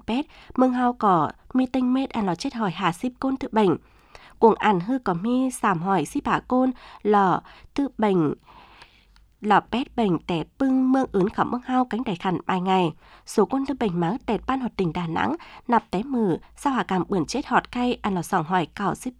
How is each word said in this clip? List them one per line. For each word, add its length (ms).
pét, 200
mương 160
hao 200
cỏ, 380
mi 120
tinh 280
mết 160
ăn 160
lò 80
chết 200
hỏi 160
hà 220
ship 280
côn 160
tự 160
bệnh. 240
Cuồng 160
ẩn 260
hư 180
có 160
mi 360
sàm 320
hỏi 220
ship 220
hạ 220
côn, 220
lò 380
tự 140
bệnh, 360
lò 200
pét 360
bệnh 220
tẻ 260
bưng 340
mương 200
ướn 160
khẩm 220
mương 100
hao 240
cánh 200
đẩy 120
khăn 300
ba 120
ngày. 340
Số 180
côn 220
tự 140
bệnh 200
mắng 260
tẹt 200
ban 140
họt 160
tỉnh 160
Đà 140
Nẵng, 300
nạp 220
té 120
mử, 340
sao 160
hà 100
cảm 260
bươn 180
chết 200
họt 260
cay, 300
ăn 120
lò 80
sòng 220
hỏi 220
cảo 280
ship 260